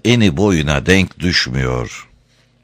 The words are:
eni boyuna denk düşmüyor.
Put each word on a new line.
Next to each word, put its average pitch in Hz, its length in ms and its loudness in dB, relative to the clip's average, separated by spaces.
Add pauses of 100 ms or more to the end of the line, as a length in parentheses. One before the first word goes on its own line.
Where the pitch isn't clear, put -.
eni 110 320 2
boyuna 76 500 0
denk 92 340 0
düşmüyor. 64 880 -4 (560)